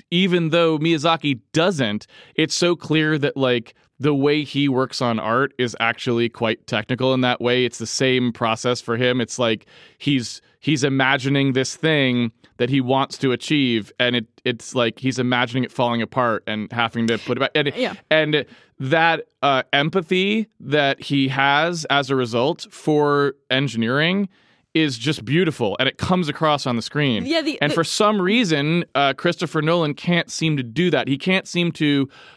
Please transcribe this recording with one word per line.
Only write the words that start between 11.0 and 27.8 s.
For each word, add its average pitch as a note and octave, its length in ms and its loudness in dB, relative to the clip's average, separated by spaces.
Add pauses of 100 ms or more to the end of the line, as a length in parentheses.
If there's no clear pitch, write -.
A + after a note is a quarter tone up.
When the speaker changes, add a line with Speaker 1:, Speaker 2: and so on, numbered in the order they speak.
Speaker 1:
this C3 220 0
thing C3 560 0 (260)
that B2 140 0
he C#3 100 2
wants C3 380 -2
to C3+ 120 0
achieve, A#2+ 680 0
and B2 160 2
it, A2+ 100 -2 (180)
it's B2 300 -4
like A#2+ 240 0
he's C3 220 -2
imagining B2 460 0
it - 60 -10
falling A#2+ 300 -2
apart A2+ 460 -2
and G#2+ 240 -6
having A#2 360 -4
to A2+ 120 0
put A#2+ 180 -4
it B2+ 40 -4
back. C3 120 -4
And, C#3+ 220 0
Speaker 2:
Yeah. A#3+ 180 -4 (160)
Speaker 1:
and D3+ 340 2 (360)
that, D#3+ 480 0 (160)
uh, C3+ 180 2 (100)
empathy F#3 760 0 (120)
that C#3 440 0
he C#3 240 0
has C#3+ 640 0
as C#3 180 0
a C#3 60 0
result B2 560 -2
for D3 640 0 (160)
engineering C#3 800 -2 (440)
is D3 240 0
just A#2 280 -4
beautiful, C3+ 540 0
and C3 80 2
it - 120 -6
comes F#3 280 0
across D3 380 0
on B2 100 -2
the A2+ 60 -2
screen. C3 460 -2
Speaker 2:
Yeah, D#4+ 160 0
the, C#4+ 180 -2
Speaker 1:
And D3 100 2
Speaker 2:
the D3+ 40 -2
Speaker 1:
for E3 80 2